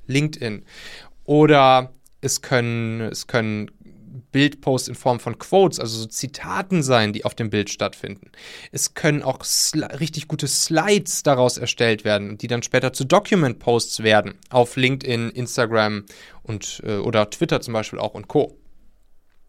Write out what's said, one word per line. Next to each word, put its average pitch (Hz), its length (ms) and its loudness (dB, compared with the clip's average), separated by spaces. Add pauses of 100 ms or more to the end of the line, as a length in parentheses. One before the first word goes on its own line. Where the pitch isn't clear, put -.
LinkedIn. 131 560 -2 (600)
Oder 139 680 6 (280)
es - 200 -4
können, 117 600 -2
es - 260 -8
können 107 420 -2 (640)
Bildposts 135 560 0
in 123 60 -12
Form 123 240 0
von 117 200 -8
Quotes, 185 400 2
also 113 200 -6
so 113 60 -8
Zitaten 185 800 -4
sein, 117 280 4
die 107 140 -6
auf 101 100 -6
dem 113 140 -4
Bild 101 200 -2
stattfinden. - 600 -8 (400)
Es - 220 -4
können 147 300 0
auch 131 200 -4
Sli-, - 560 -2
richtig 156 300 -6
gute 151 180 -6
Slides 175 760 0
daraus 127 340 4
erstellt 117 480 0
werden, 104 320 -2
die 123 100 -10
dann 120 160 -4
später 127 300 0
zu 135 120 -4
Document-Posts 131 960 2
werden, 104 320 4 (140)
auf 123 280 2
LinkedIn, 127 540 0
Instagram 110 760 -2 (380)
und, - 420 -10
äh, 107 120 -4
oder 107 320 0
Twitter 160 320 -2
zum 120 120 -10
Beispiel - 260 -6
auch 107 140 -4
und 107 140 -14
Co. - 300 0 (920)